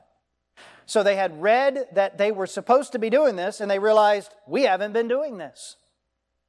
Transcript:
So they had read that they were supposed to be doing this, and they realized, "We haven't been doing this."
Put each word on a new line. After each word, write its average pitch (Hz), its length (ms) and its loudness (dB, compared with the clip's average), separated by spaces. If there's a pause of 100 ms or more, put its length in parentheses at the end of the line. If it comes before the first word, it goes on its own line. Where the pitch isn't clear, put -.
(840)
So 208 180 0
they 196 140 2
had 170 240 -4
read 254 520 0
that 190 240 0
they 202 140 0
were 185 160 -6
supposed 240 460 0
to 247 60 -6
be 226 100 -2
doing 262 260 2
this, 185 240 -6
and 202 120 -4
they 196 80 0
realized, 208 540 2 (140)
"We 214 160 0
haven't 202 280 0
been 233 160 -2
doing 262 300 -4
this." - 400 -18 (720)